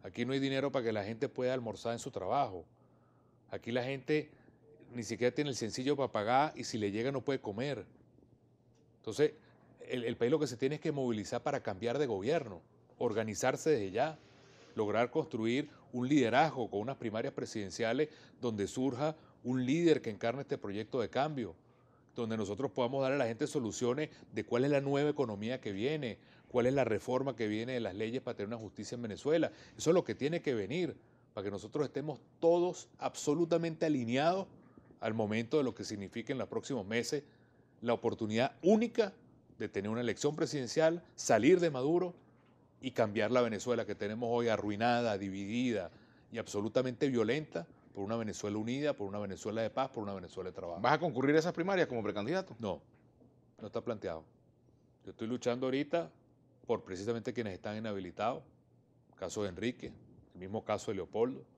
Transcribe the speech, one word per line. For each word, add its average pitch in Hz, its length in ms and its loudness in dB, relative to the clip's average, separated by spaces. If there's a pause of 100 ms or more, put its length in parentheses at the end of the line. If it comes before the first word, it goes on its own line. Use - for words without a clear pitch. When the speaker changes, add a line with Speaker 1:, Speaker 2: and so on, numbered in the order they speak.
Speaker 1:
Aquí 117 200 -4
no 131 100 0
hay 135 60 0
dinero 135 300 2
para 131 140 0
que 113 80 2
la 104 120 0
gente 113 240 -4
pueda 127 260 0
almorzar 117 400 -4
en 117 40 -6
su 131 120 -8
trabajo. 98 540 -2 (840)
Aquí 113 220 -6
la 123 100 0
gente 139 480 0 (640)
ni 120 80 -6
siquiera 120 320 0
tiene 147 160 0
el 117 60 -4
sencillo 131 400 0
para 131 160 0
pagar 123 420 4
y 123 100 -10
si - 140 -6
le 101 120 0
llega 113 200 0
no 135 120 -4
puede 135 180 0
comer. 113 440 -4 (1120)
Entonces, 139 340 2 (480)
el, 127 240 -4
el 120 120 -2
país 120 140 4
lo 156 80 4
que 147 80 2
se 117 100 -6
tiene 135 200 0
es - 40 -10
que 160 120 -2
movilizar 120 500 -2
para 139 200 -2
cambiar 113 360 -2
de 147 80 2
gobierno, 110 560 -2 (360)
organizarse 113 720 0
desde 104 200 2
ya, 147 280 0 (560)
lograr 110 360 2
construir 135 600 0 (220)
un 123 160 -2
liderazgo 131 640 4
con 101 100 -2
unas 127 160 -4
primarias 117 380 -4
presidenciales 113 760 -2 (320)
donde 107 260 0
surja 131 500 -2 (280)
un 127 220 0
líder 156 360 6
que 113 80 -4
encarne 117 320 -2
este 135 160 -4
proyecto 107 420 -4
de 104 100 -2
cambio, 131 440 -2 (600)
donde 113 220 -2
nosotros 107 340 -2
podamos 135 320 0
darle 131 140 2
a - 20 0
la 127 80 4
gente 117 200 -2
soluciones 127 640 -2 (220)
de 110 120 -4
cuál 120 200 2
es 143 60 4
la 139 100 4
nueva 143 300 2
economía 117 500 -2
que 107 120 -6
viene, 123 460 -2 (300)
cuál 123 180 2
es 135 80 4
la 135 100 4
reforma 123 500 0
que 110 140 0
viene 113 240 -2
de 123 80 -2
las 98 140 -4
leyes 113 280 -2
para 117 140 -6
tener 101 120 -4
una 117 100 -6
justicia 107 360 -8
en 120 80 -8
Venezuela. 135 480 2 (260)
Eso - 140 2
es 175 40 8
lo 175 100 6
que 110 100 -2
tiene 156 280 0
que 135 120 0
venir, 117 420 -2 (360)
para 98 140 -6
que 104 40 -2
nosotros 104 360 -2
estemos 139 340 -6 (200)
todos 175 480 4 (100)
absolutamente 160 880 0
alineados 151 600 2 (540)
al 110 140 -2
momento 113 420 0
de 143 80 4
lo 120 100 0
que - 80 -10
significa 107 500 -6
en 131 60 -2
los 101 100 -4
próximos 113 380 -4
meses 120 380 -2 (560)
la 117 140 4
oportunidad 110 680 2
única 214 500 4 (460)
de 107 100 -4
tener 101 220 -2
una 117 100 -2
elección 123 360 0
presidencial, 156 640 2 (120)
salir 135 440 6
de 170 120 4
Maduro 160 440 0 (640)
y 127 100 -6
cambiar 107 400 2
la 123 100 6
Venezuela 113 460 0
que 101 80 -6
tenemos 110 360 -4
hoy 120 180 2
arruinada, 110 720 2
dividida 101 720 -2 (400)
y 113 80 -6
absolutamente 117 720 0
violenta 127 580 0 (280)
por 101 100 -4
una 110 120 -2
Venezuela 104 420 -4
unida, 139 360 -2
por 104 120 -6
una 98 120 -6
Venezuela 104 440 -4
de 107 80 -2
paz, 131 200 -2
por 117 120 -6
una 101 120 -4
Venezuela 92 360 -8
de 85 40 -20
trabajo. 87 260 -8
Speaker 2:
¿Vas 123 140 4
a 160 40 2
concurrir 139 380 2
a - 20 8
esas 165 140 0
primarias 180 360 0
como 117 140 -2
precandidato? 110 560 -4
Speaker 1:
No, 95 220 -4 (800)
no 107 60 -10
está 110 140 -4
planteado. 92 440 -6 (800)
Yo 95 60 -14
estoy 110 180 -8
luchando 123 380 -2
ahorita 147 440 -2 (560)
por 90 180 0
precisamente 107 480 -4
quienes 110 220 -4
están 104 220 -6
inhabilitados, 107 640 -4 (760)
caso 98 260 -4
de 101 60 -2
Enrique, 101 440 -6 (420)
el 87 60 -16
mismo 101 240 -6
caso 107 260 -2
de 101 60 -4
Leopoldo. 120 480 -2 (140)